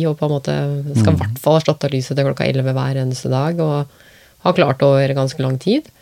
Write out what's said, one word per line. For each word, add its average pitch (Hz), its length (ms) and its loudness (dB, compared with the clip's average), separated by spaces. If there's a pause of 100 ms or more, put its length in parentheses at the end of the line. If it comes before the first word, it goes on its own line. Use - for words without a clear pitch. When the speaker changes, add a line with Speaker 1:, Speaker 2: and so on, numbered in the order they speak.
Speaker 1:
og 156 140 -2
på 156 60 -2
en 147 60 0
måte 143 640 -2
skal 117 160 4
i - 20 2
Speaker 2:
Mm. 87 40 0
Speaker 1:
hvert 107 200 -4
fall 147 140 2
ha 160 60 4
slått 156 240 -2
av 139 80 -2
lyset 131 240 -4
til 139 100 2
klokka 135 240 -2
elleve 131 240 0
hver 135 240 -2
eneste 127 320 -4
dag, 147 300 0
og 147 260 0 (580)
har 175 100 2
klart 143 260 2
det - 80 2
over 139 260 4
ganske 135 260 -2
lang 131 200 0
tid. 247 240 0 (180)